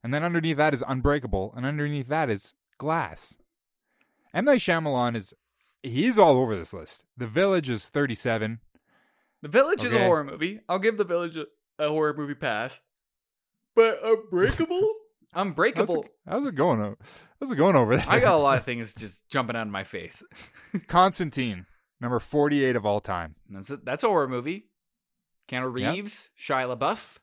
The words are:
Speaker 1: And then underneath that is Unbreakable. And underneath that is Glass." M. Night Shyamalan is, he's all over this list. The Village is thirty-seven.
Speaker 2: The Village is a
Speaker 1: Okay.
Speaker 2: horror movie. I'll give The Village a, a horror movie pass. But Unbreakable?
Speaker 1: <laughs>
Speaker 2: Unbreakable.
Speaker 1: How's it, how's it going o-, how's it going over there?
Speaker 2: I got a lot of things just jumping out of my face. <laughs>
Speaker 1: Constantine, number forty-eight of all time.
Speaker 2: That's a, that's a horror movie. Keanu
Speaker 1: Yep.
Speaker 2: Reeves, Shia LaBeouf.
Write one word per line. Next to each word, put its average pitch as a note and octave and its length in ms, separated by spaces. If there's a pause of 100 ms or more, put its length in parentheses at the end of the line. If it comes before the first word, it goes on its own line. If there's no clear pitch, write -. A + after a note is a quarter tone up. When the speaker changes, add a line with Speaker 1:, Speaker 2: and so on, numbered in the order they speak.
Speaker 1:
And A#2+ 100
then D3+ 120
underneath E3 320
that D3+ 180
is B2+ 140
Unbreakable. B2 640
And B2 120
underneath D3 420
that D3 220
is - 240 (240)
Glass." C#3 580 (960)
M. G3 140
Night C#4 140
Shyamalan C#3 540
is, G#2 200 (480)
he's F3 360
all D#3 200
over A#2 180
this E2 160
list. - 320 (140)
The A#2+ 80
Village E3+ 420
is A#2 200
thirty-seven. A2+ 720 (840)
Speaker 2:
The D3+ 60
Village C4+ 360
is A#3+ 80
a - 40
Speaker 1:
Okay. - 100
Speaker 2:
horror D#3+ 180
movie. F3 360 (100)
I'll F3+ 80
give G#3+ 180
The G3+ 80
Village E3+ 320
a, D#3 100 (320)
a D3+ 100
horror D3+ 280
movie D3 180
pass. A#2+ 460 (960)
But A3+ 260
Unbreakable? C4 920 (180)
Speaker 1:
<laughs> - 220
Speaker 2:
Unbreakable. F#3+ 600
Speaker 1:
How's D3+ 100
it, - 60 (160)
how's C#4 200
it A3+ 80
going C#3 260
o-, G#2 160 (440)
how's C4+ 100
it G#3 60
going E3 200
over C3+ 200
there? - 120
Speaker 2:
I G#3+ 120
got G#3+ 140
a D3+ 80
lot C3+ 160
of A#2+ 60
things A#2 300
just - 340
jumping A#2+ 280
out A2+ 100
of G#2 60
my G2 120
face. - 380 (320)
<laughs> - 340
Speaker 1:
Constantine, C#3 800 (340)
number A#2+ 200
forty-eight C#3+ 560
of G#2 100
all G#2 140
time. E2+ 340 (160)
Speaker 2:
That's G2 200
a, C#3+ 80
that's B2+ 240
a B3 60
horror D#3+ 200
movie. C3 380 (800)
Keanu B2+ 300
Speaker 1:
Yep. B2+ 160
Speaker 2:
Reeves, G3+ 440
Shia C3 380
LaBeouf. D#3 460